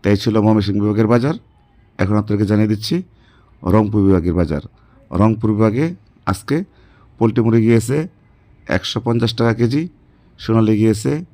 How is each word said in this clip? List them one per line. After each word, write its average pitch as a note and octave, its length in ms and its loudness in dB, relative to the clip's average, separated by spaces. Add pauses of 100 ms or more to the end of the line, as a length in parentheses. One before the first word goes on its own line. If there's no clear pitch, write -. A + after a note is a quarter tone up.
তাই G#2 200 4
ছিল G#2+ 120 0 (100)
ময়মনসিংহ G#2 360 2
বিভাগের G#2 260 0
বাজার। A#2+ 280 2 (640)
এখন G2 180 0
আপনাদেরকে G#2 340 -2
জানিয়ে G#2+ 200 2
দিচ্ছি G#2+ 240 -4 (680)
রংপুর G#2 420 2
বিভাগের F2 340 2
বাজার। D#2 240 -2 (480)
রংপুর G#2+ 400 0
বিভাগে A2 340 0 (420)
আজকে C#3 300 -4 (600)
পোলট্রি A2+ 240 0
মুরগি A2+ 220 2
গিয়েছে A#2 320 2 (720)
একশো - 380 -4
পঞ্চাশ A#2 340 -2
টাকা A#2 140 2
কেজি, A#2+ 280 -2 (580)
সোনালী A2+ 420 2
গিয়েছে A2 300 0 (220)